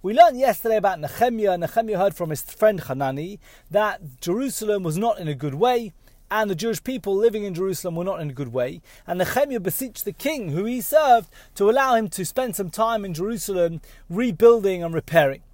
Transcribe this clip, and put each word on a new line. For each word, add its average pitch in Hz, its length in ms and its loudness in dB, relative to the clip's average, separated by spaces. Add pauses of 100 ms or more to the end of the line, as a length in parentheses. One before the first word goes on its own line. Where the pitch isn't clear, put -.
We 208 140 -4
learned 294 240 8
yesterday 226 380 2
about 185 220 0
Nehemiah. 202 600 0
Nehemiah 208 400 -2
heard 190 160 2
from 165 160 -6
his 143 100 -6
friend 214 380 0
Hanani 139 600 -6 (300)
that 170 500 -2
Jerusalem 208 640 -2
was 165 160 -4
not 220 220 0
in 165 80 -8
a 147 80 -4
good 139 180 -6
way, 233 400 0 (380)
and 214 180 0
the 185 60 -2
Jewish 214 280 -4
people 202 320 -4
living 214 280 2
in 202 100 -8
Jerusalem 180 420 -6
were 170 80 -4
not 185 160 -6
in 147 120 -8
a - 20 -12
good 123 180 -10
way. 127 300 -4 (240)
And - 140 -6
Nehemiah 254 400 0
beseeched 190 440 -6
the 202 80 -6
king 262 380 -6
who 170 160 -4
he 240 160 -4
served 269 480 4 (240)
to 202 160 4
allow 262 240 4
him 220 160 2
to 180 160 -6
spend 254 300 -4
some 185 160 -6
time 226 340 -2
in 185 80 -6
Jerusalem 175 680 -2 (300)
rebuilding 196 760 4
and 165 80 -4
repairing. 151 520 2 (100)